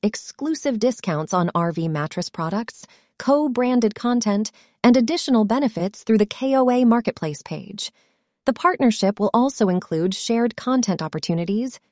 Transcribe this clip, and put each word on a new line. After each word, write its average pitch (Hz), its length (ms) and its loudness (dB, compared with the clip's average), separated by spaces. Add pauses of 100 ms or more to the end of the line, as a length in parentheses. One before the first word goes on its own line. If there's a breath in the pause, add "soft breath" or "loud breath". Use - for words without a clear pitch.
exclusive 277 760 -2
discounts 185 540 -2
on 180 220 2
R 170 180 0
V 165 160 -2
mattress 156 400 -4
products, 190 580 -6 (320 soft breath)
co-branded 247 760 2
content, 226 580 0 (320 soft breath)
and 247 140 8
additional 247 480 2
benefits 214 580 -2
through 220 140 4
the 208 80 4
K 269 280 -2
O 262 160 4
A 247 140 4
Marketplace 226 580 0
page. - 480 -10 (540)
The 262 80 2
partnership 233 680 2
will 208 140 0
also 240 380 2
include 180 440 -2
shared 233 420 -2
content 247 440 -2
opportunities, 170 800 -4 (120)